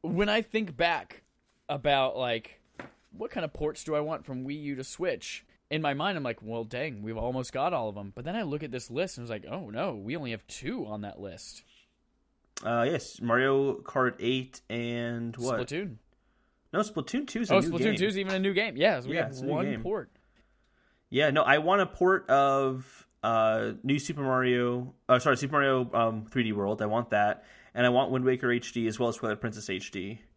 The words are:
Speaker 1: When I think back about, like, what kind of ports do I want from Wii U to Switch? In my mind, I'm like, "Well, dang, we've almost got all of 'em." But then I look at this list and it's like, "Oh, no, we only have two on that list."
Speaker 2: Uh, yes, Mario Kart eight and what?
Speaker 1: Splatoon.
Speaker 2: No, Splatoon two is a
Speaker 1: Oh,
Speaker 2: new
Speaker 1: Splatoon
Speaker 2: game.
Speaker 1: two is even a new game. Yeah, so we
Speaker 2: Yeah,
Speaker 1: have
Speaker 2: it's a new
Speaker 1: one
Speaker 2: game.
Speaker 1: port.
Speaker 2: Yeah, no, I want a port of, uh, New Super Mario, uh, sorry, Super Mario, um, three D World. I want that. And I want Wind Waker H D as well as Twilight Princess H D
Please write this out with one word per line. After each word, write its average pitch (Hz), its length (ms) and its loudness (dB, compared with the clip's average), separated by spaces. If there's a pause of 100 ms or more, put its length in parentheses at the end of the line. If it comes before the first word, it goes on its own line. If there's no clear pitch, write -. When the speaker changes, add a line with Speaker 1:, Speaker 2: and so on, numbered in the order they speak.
Speaker 1:
When 175 260 0
I 214 140 2
think 214 340 -4
back 170 460 0 (480)
about, 139 480 2
like, 120 420 -2 (560)
what - 160 -8
kind 175 140 -4
of 147 80 -8
ports 151 300 -4
do 156 120 -2
I 151 60 4
want 151 240 -4
from 131 200 -8
Wii 147 180 -8
U 143 120 -4
to 131 80 -8
Switch? - 640 -4 (240)
In 156 120 0
my 143 120 2
mind, 175 240 0
I'm 143 60 -4
like, 117 180 -4
"Well, 113 240 -6
dang, 123 380 -6
we've 113 140 -6
almost 123 360 -4
got 147 180 0
all 123 160 -2
of 101 100 -6
'em." 98 160 -12
But 120 120 -12
then 175 100 -6
I 233 60 -4
look 151 220 -6
at 135 80 -10
this 123 200 -10
list 170 260 -4
and 120 60 -12
it's 117 80 -8
like, 107 180 -8
"Oh, 139 200 -8
no, 135 260 -4
we 110 220 -6
only 135 140 -6
have 110 160 -8
two 175 380 -8
on 107 160 -8
that 101 200 -10
list." - 420 -14 (1000)
Speaker 2:
Uh, 117 300 2
yes, - 300 -6
Mario 135 540 4
Kart 127 440 0
eight 127 400 -2 (100)
and 117 680 -4
what? 120 220 -2
Speaker 1:
Splatoon. 143 360 -6 (800)
Speaker 2:
No, - 80 2
Splatoon 240 440 -2
two 233 160 -4
is 214 80 -4
a - 60 6
Speaker 1:
Oh, 196 60 8
Speaker 2:
new - 80 0
Speaker 1:
Splatoon 170 140 0
Speaker 2:
game. 208 120 4
Speaker 1:
two 180 120 2
is 196 100 0
even 190 160 -2
a 190 60 0
new 196 140 2
game. 202 220 0
Yeah, 160 240 4
so 123 100 -10
we 147 60 -2
Speaker 2:
Yeah, 170 60 0
Speaker 1:
have 113 100 -2
Speaker 2:
it's 127 100 -12
a 131 40 -6
new 139 80 -2
Speaker 1:
one 160 120 0
Speaker 2:
game. 120 180 -4
Speaker 1:
port. 190 280 -4 (1000)
Speaker 2:
Yeah, 143 220 2
no, 147 120 4
I 143 160 6
want 185 220 4
a 180 40 4
port 180 440 2
of, 135 800 2 (160)
uh, 110 480 2 (120)
New 139 160 2
Super 147 220 -6
Mario, 123 720 2 (160)
uh, 127 100 8
sorry, 131 180 4
Super 139 160 -4
Mario, 135 400 4
um, 113 320 2
three 123 180 0
D 110 80 0
World. 104 300 0
I 107 40 0
want 110 260 0
that. 104 340 2 (280)
And 120 120 2
I 123 40 6
want 123 220 4
Wind 127 140 2
Waker 127 260 2
H 120 220 -2
D 117 140 0
as 110 120 -2
well 120 100 4
as 113 60 -2
Twilight 107 260 -2
Princess 107 280 -6
H 98 220 -6
D 101 300 -8 (160)